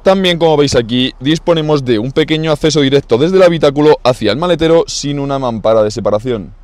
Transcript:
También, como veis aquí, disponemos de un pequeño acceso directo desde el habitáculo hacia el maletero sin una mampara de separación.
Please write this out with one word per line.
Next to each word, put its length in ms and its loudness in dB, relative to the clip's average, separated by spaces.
También, 380 2
como 160 2
veis 200 0
aquí, 440 0
disponemos 640 0
de 160 0
un 140 -6
pequeño 400 -2
acceso 260 0
directo 380 2
desde 180 0
el 80 6
habitáculo 600 2
hacia 260 0
el 60 -4
maletero 500 0
sin 320 -8
una 200 -4
mampara 440 0
de 80 -2
separación. 640 -4